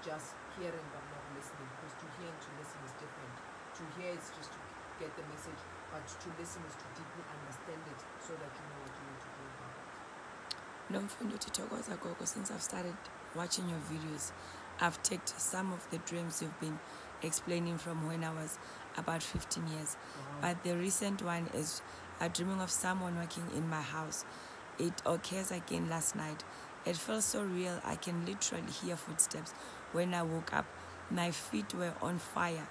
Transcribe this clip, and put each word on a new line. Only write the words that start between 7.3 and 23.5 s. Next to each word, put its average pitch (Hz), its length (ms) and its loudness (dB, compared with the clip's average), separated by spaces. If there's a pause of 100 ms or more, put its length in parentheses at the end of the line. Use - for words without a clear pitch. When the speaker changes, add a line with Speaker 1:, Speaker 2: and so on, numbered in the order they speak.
Speaker 1:
it 131 100 -6 (240)
so - 140 -6
that 147 160 -4
you 147 160 -8
know 143 160 -8
what 135 100 -8
you 139 140 -8
need 131 160 -8
to - 100 -8
do 135 80 -8 (120)
about 131 200 -8
it. - 120 -10 (1040)
Speaker 2:
Nomfundo 202 480 2
Titokoza 202 580 -2
Gogo, 175 240 -2
since 196 280 2
I've - 100 -2
started 175 340 0 (400)
watching 175 320 2
your 165 140 2 (100)
videos, 156 400 -2 (480)
I've 170 240 6
taken - 340 2
some 185 360 2
of 175 160 -6
the 165 100 0
dreams 170 420 0
you've 160 180 -2
been 156 200 0 (440)
explaining 170 540 4
from 160 300 0
when 165 160 2
I 160 100 2
was 156 260 -2 (380)
about 165 260 2
fifteen - 440 0
years. 156 300 0
Speaker 1:
Wow. 143 560 0
Speaker 2:
But 175 100 -2
the 175 140 4
recent 196 440 6
one 170 320 2
is, - 280 2 (400)
uh, 170 60 6
dreaming 185 340 4
of 180 80 2
someone 180 480 4
walking 170 380 0